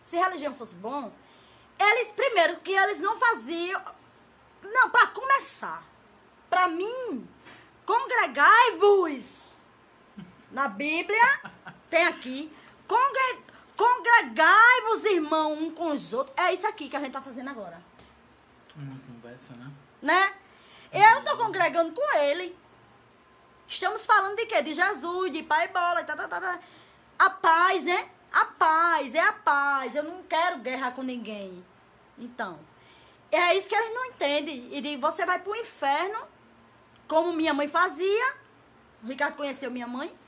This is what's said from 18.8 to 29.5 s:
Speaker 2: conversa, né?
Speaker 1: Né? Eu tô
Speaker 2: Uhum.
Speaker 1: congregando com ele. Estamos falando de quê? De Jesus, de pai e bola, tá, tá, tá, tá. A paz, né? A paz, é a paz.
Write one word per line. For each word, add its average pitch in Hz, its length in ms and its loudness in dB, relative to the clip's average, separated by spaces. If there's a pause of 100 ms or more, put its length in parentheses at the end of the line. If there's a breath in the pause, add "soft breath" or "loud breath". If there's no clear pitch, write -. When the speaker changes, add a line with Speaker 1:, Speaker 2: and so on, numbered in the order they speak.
Speaker 2:
conversa, 120 540 -20
né? 123 160 -18 (300)
Speaker 1:
Né? 381 340 2 (580 loud breath)
Eu 453 320 6
tô - 80 -2
Speaker 2:
Uhum. 466 140 -2
Speaker 1:
congregando 339 460 0
com 554 260 -2
ele. 339 380 -2 (1120)
Estamos 415 400 -4
falando 403 300 4
de 453 100 -2
quê? 349 160 0
De 311 100 -6
Jesus, 359 600 -2
de 311 100 -8
pai 311 220 0
e - 40 -8
bola, 349 360 -2
tá, 302 100 -8
tá, 359 140 -10
tá, 349 120 -6
tá. 359 200 -6 (580 loud breath)
A 381 100 6
paz, 359 540 4
né? 349 260 -2 (240)
A 392 120 4
paz, 320 680 2
é 311 60 2
a 403 120 4
paz. 277 600 0